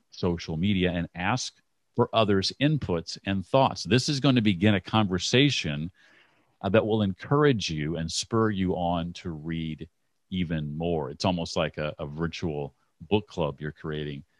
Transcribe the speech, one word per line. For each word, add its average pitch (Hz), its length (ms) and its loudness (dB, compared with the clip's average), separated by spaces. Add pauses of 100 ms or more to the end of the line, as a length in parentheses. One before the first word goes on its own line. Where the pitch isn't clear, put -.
(120)
social 85 460 -2
media 90 340 2
and 85 240 -4
ask 98 400 -4 (400)
for 120 180 2
others' 101 480 4
inputs 131 640 0
and 98 200 -2
thoughts. - 380 2
This 110 240 2
is 143 120 0
going 131 160 4
to 120 60 6
begin 104 340 4
a 92 60 0
conversation, 92 1080 2 (720)
uh, 98 80 -2
that 107 160 4
will 110 160 2
encourage 127 680 2
you 78 280 -2
and 80 140 -4
spur 110 400 0
you 92 220 0
on 87 400 -2
to - 180 -10
read 80 560 -6 (440)
even 80 440 -2
more. 80 360 -2
It's 78 140 -4
almost 87 300 -2
like 80 220 0
a, 76 220 -4
a 80 60 -6
virtual 73 680 -6 (360)
book 104 180 0
club 71 340 -4
you're 76 100 -6
creating 76 520 -8 (160)